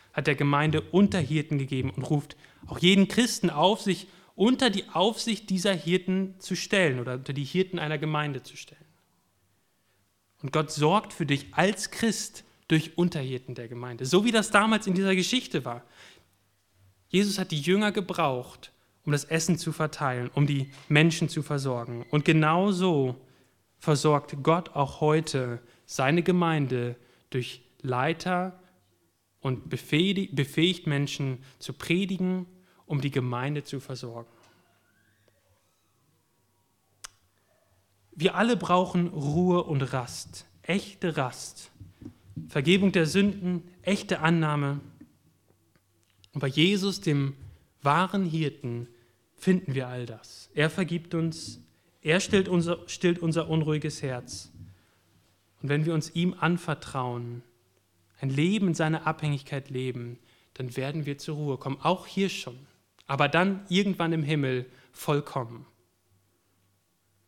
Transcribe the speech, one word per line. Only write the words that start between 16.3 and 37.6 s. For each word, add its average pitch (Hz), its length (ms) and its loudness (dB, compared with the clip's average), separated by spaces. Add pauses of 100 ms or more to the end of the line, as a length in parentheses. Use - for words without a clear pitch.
Jesus 196 280 2
hat 190 140 -4
die 151 100 -2
Jünger 196 300 2
gebraucht, 160 800 -4 (340)
um 151 60 0
das 143 140 0
Essen 160 320 0
zu 160 140 -4
verteilen, 131 640 -4
um 147 140 4
die 139 240 -2 (180)
Menschen 160 400 4
zu 151 140 -4
versorgen. 120 640 -4
Und 147 160 2
genauso 160 880 4 (640)
versorgt 147 640 2
Gott 165 320 2
auch 139 260 -2
heute 151 580 0 (260)
seine 151 380 2
Gemeinde 147 720 0 (340)
durch - 320 -6 (200)
Leiter 170 760 -2 (840)
und 127 260 -4
befähig-, 185 640 0
befähigt 160 540 0
Menschen 139 520 -2 (200)
zu - 140 -12
predigen, 185 760 -2 (380)
um 143 160 -2
die 139 100 -2
Gemeinde 131 520 -4
zu - 160 -10
versorgen. 120 500 -12 (3750)